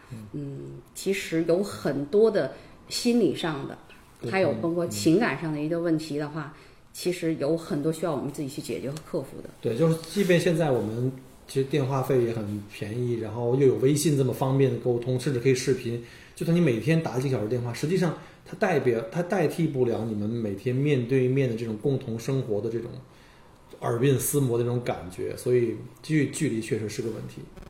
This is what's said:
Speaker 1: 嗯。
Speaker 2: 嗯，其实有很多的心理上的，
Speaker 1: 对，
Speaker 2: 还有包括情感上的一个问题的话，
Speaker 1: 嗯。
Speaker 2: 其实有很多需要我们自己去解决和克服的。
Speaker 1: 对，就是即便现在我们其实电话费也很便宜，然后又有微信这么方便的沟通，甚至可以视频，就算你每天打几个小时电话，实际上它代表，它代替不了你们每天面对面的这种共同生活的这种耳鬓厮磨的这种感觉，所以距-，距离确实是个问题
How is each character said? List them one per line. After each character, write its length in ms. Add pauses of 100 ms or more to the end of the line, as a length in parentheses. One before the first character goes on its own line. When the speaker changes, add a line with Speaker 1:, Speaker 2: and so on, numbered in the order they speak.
(120)
Speaker 1:
嗯。 60 (160)
Speaker 2:
嗯， 240 (360)
其 180
实 360
有 140
很 440
多 240
的 220 (360)
心 300
理 160
上 320
的， 120 (420)
Speaker 1:
对， 100
Speaker 2:
还 100
有 200
包 100
括 160
情 320
感 220
上 100
的 80
一 80
个 140
问 160
题 220
的 100
话， 260
Speaker 1:
嗯。 60 (320)
Speaker 2:
其 180
实 260
有 200
很 260
多 80
需 140
要 100
我 60
们 100
自 120
己 60
去 120
解 200
决 100
和 60 (100)
克 160
服 200
的。 60 (140)
Speaker 1:
对， 120
就 140
是 80 (140)
即 140
便 140
现 160
在 160
我 120
们 280 (360)
其 140
实 80
电 160
话 180
费 220
也 80
很 380
便 280
宜， 160
然 180
后 220
又 120
有 100
微 180
信 220
这 80
么 80
方 260
便 120
的 80
沟 200
通， 220
甚 120
至 60
可 100
以 60
视 200
频， 280 (320)
就 120
算 100
你 40
每 200
天 220
打 160
几 100
个 80
小 60
时 60
电 120
话， 140
实 120
际 120
上 180 (300)
它 100
代 240
表， 180 (140)
它 100
代 240
替 200
不 180
了 240
你 60
们 140
每 260
天 200
面 320
对 220
面 220
的 40
这 120
种 100
共 220
同 200
生 220
活 220
的 80
这 80
种 120 (880)
耳 180
鬓 200
厮 220
磨 160
的 80
这 60
种 120
感 320
觉， 220
所 180
以 220 (260)
距-， 300
距 160
离 140
确 160
实 100
是 140
个 80
问 80 (100)
题 140 (280)